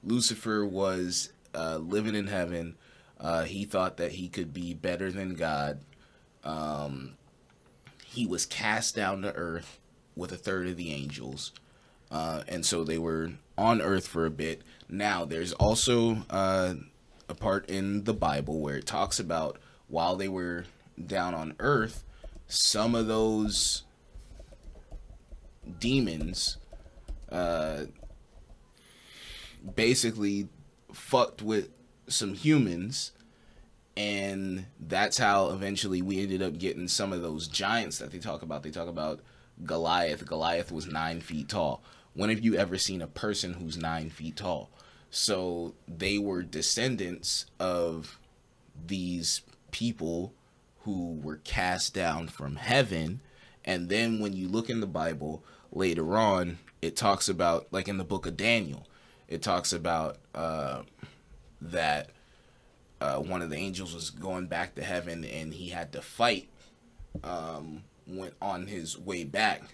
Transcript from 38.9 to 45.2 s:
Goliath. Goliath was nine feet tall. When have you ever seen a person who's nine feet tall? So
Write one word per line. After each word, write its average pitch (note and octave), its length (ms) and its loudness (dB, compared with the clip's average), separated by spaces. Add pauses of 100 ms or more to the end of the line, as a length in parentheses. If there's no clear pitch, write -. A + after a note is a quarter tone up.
Goliath. E2 600 2
Goliath E2+ 460 0
was D#2+ 140 -6
nine E2 340 -2
feet D#2 280 -6
tall. D#2 340 0 (320)
When G#2 160 0
have A2 100 2
you A2+ 160 6
ever F#2 220 2
seen F#2 240 0
a D#2+ 40 -6
person G2 480 -2
who's E2+ 220 -6
nine D#2+ 340 -2
feet D#2 260 -8
tall? E2+ 340 -2 (400)
So F2+ 640 0 (120)